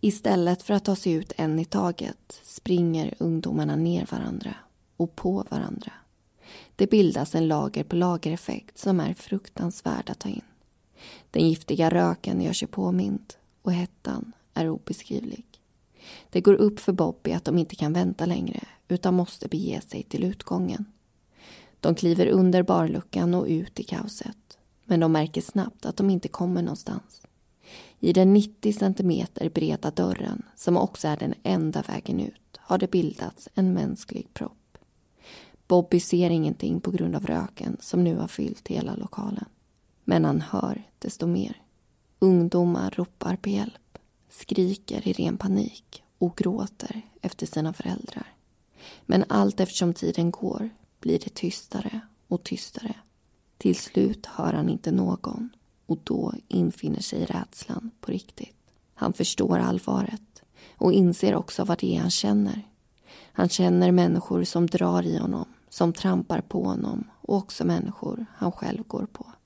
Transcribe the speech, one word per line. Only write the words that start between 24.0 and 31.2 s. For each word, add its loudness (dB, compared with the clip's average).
men 2
de 4
märker 2
snabbt -4
att -4
de 4
inte 0
kommer -2
någonstans. -8
I 2
den 8
nittio 4
centimeter 0
breda -2
dörren, -2
som 2
också 0
är 0
den -2